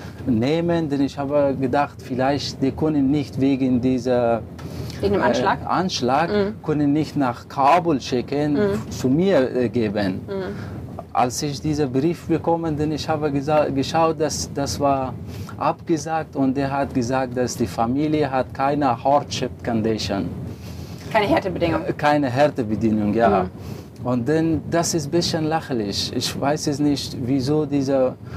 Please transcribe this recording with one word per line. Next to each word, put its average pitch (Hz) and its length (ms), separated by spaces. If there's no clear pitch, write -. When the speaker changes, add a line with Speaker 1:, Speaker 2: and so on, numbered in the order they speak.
Speaker 1:
nehmen, 160 640
denn 139 100
ich 139 180
habe 139 400
gedacht, 135 440
vielleicht 131 600
die 135 80
können 147 400
nicht 143 300
wegen 131 400
dieser, 120 600
Speaker 2:
Wegen 202 140
dem 330 80
Speaker 1:
äh, - 20
Speaker 2:
Anschlag? - 420
Speaker 1:
Anschlag, 147 640
Speaker 2:
Mhm. 208 320
Speaker 1:
können 147 300
nicht 151 240
nach 127 320
Kabul 156 500
schicken, 139 540
Speaker 2:
Mhm. 202 380
Speaker 1:
zu - 180
mir, 170 300
äh, 123 140
geben. 101 560
Speaker 2:
Mhm. 190 520
Speaker 1:
Als 120 280
ich 143 180
diesen 147 300
Brief 139 360
bekommen, 165 500
denn 151 160
ich - 160
habe 156 240
gesa-, 143 380
geschaut, 156 500
dass, - 320
das 139 260
war 135 360
abgesagt 156 800
und 135 220
er 139 120
hat 139 240
gesagt, 127 420
dass 120 200
die 117 100
Familie 139 640
hat 123 220
keine 135 500
Hardship 135 480
Condition. 110 640
Speaker 2:
Keine 208 160
Härtebedingung. 165 540
Speaker 1:
Keine 147 320
Härtebedingung, 110 840
ja. 104 300
Speaker 2:
Mhm. - 60
Speaker 1:
Und 123 180
dann, 160 440
das 165 240
ist 147 140
ein - 20
bisschen 170 400
lächerlich. 117 640
Ich - 240
weiß 147 280
es 143 100
nicht, 147 420
wieso 139 460
dieser, 135 480